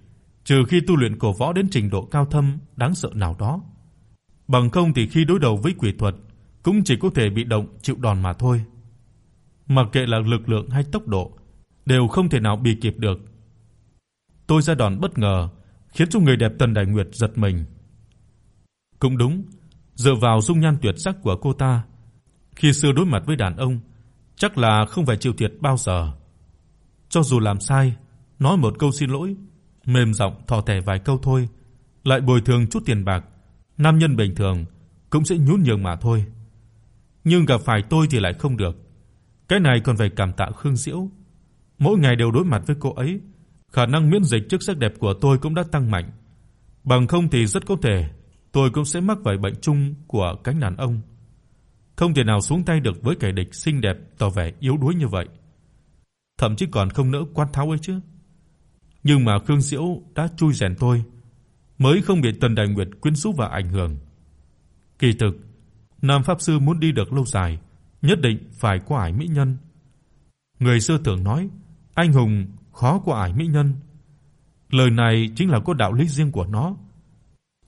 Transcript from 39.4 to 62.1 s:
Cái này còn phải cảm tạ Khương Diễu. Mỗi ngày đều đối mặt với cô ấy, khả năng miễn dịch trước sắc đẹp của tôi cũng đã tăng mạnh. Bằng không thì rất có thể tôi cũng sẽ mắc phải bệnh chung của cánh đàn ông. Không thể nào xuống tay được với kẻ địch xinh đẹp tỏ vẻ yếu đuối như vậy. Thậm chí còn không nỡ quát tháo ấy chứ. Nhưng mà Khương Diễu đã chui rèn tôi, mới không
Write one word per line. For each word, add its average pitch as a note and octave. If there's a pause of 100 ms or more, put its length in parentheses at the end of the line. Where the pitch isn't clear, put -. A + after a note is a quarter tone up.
Cái F#3+
này C3
còn A#2+
phải G#2
cảm F#2+
tạ G2+ (100)
Khương C#3
Diễu. E3+ (680)
Mỗi F3
ngày C3
đều A#2
đối D3
mặt A#2
với C#3+
cô -
ấy, E3 (520)
khả B2
năng D3
miễn G3
dịch A2+
trước F#3
sắc F#3
đẹp A#2
của G2+
tôi C#3
cũng D#3+
đã F3+
tăng C3
mạnh. F#2 (720)
Bằng B2+
không F3
thì A#2
rất G#2
có G3
thể F#2+ (420)
tôi C3+
cũng C#3+
sẽ E3+
mắc G#3
phải G2
bệnh G2
chung C#3+ (120)
của F#2+
cánh C#3
đàn G2
ông. A#2 (920)
Không E3+
thể C#3
nào G#2+
xuống F3
tay D#3+
được A2
với A#2
kẻ F#2+
địch F#2
xinh C#3+
đẹp G2 (200)
tỏ G#2
vẻ F2+
yếu C#3
đuối D3
như D#3
vậy. F#2+ (1120)
Thậm A2
chí F#3+
còn G2
không C3
nỡ C#3 (100)
quát D3
tháo C#3+
ấy D#3
chứ. F#3 (1040)
Nhưng C#3+
mà G2+
Khương C#3+
Diễu D#3 (140)
đã D#3+ (100)
chui D3
rèn F#2+
tôi, B2 (720)
mới C#3+
không F#3